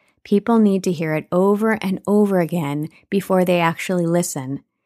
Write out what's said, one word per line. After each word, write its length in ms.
People 360
need 260
to 80
hear 220
it 180
over 500
and 240
over 340
again 500
before 360
they 160
actually 460
listen, 560